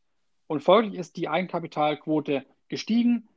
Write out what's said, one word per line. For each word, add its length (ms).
Und 160
folglich 320
ist 220
die 120
Eigenkapitalquote 1200
gestiegen 680